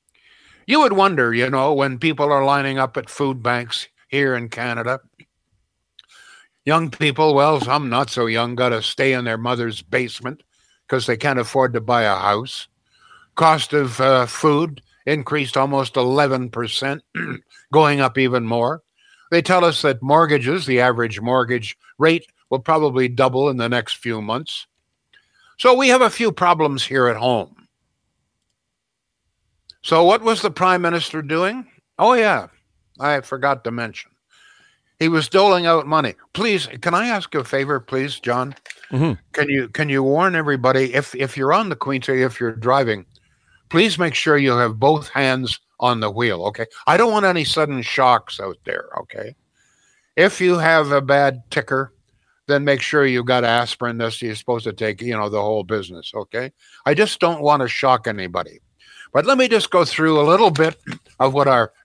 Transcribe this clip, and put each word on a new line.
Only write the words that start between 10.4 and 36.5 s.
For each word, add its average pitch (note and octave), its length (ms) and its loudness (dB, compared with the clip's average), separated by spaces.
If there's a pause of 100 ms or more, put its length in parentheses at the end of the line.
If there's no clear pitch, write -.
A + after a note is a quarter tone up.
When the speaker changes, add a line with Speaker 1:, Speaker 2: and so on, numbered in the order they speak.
Speaker 1:
'cause C3 180 -2
they A#2+ 100 -2
can't C3 220 -2
afford B2 340 0
to A#2 80 -4
buy A#2+ 220 0
a G2+ 140 2
house. G#2 520 -2 (680)
Cost D#3+ 360 2
of, C3+ 280 0
uh, C3 260 4
food D3+ 540 0 (260)
increased C#3+ 500 -4
almost C3+ 400 -2
eleven C3 520 0
percent, A#2+ 540 -6 (140)
<clears throat> - 560 -14
going D3 260 4
up C3 180 0
even B2 300 0
more. A#2 380 -2 (480)
They E3+ 100 4
tell F3+ 220 2
us E3 180 2
that C3 180 0
mortgages, D3 680 2
the B2+ 140 2
average A#2 400 0
mortgage A#2+ 560 -2 (220)
rate, D#3+ 300 0 (200)
will C3 120 -2
probably C3+ 480 0
double C3 400 0
in C3 80 -4
the A#2 120 -2
next A#2+ 260 -4
few A2 280 -8
months. A#2 460 -8 (920)
So B3 160 6
we C4 140 4
have B3+ 120 6
a A3+ 100 4
few A3+ 200 -2
problems D#3 540 0
here C3 240 2
at A2+ 80 0
home. A2+ 500 -2 (2250)
So E3 220 4
what G#3+ 180 4
was A3+ 180 0
the G3 120 -2
Prime F3+ 300 0
Minister E3+ 380 -4
doing? F3+ 460 -4 (320)
Oh, A3+ 140 4
yeah, G#3 340 2 (540)
I C#3+ 220 0
forgot C3+ 420 -2
to A#2 80 -6
mention. A#2 400 -10 (880)
He D#3+ 80 2
was D#3+ 200 0
doling F#3+ 380 4
out D#3+ 220 2
money. D3+ 260 0 (200)
Please, G3 340 -2 (140)